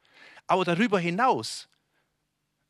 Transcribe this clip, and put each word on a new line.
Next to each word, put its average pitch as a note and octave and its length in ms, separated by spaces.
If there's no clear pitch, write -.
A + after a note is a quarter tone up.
Aber F3+ 180
darüber F#3 360
hinaus, F3 680